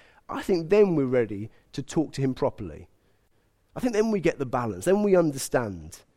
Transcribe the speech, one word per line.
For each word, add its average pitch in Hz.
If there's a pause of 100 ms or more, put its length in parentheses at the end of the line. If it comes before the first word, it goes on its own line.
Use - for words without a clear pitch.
(300)
I 269
think 165
then 202
we're 139
ready 113 (240)
to 139
talk -
to 135
him 131
properly. 87 (880)
I 156
think 247
then 220
we 202
get 160
the 139
balance, 113
then 196
we 190
understand, 123 (180)